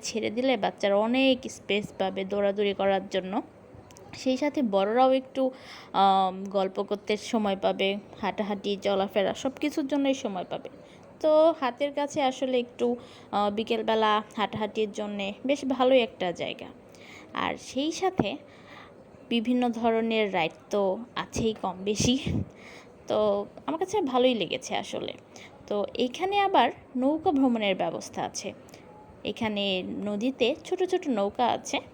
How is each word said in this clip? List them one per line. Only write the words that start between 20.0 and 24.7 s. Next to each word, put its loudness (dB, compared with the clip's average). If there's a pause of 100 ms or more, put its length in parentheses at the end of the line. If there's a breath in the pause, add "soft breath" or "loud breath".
রাইড 0 (180)
তো 2 (180)
আছেই -2
কম -6
বেশি, 2 (920 loud breath)
তো 2 (200)
আমার -4
কাছে 0
ভালোই 4
লেগেছে -4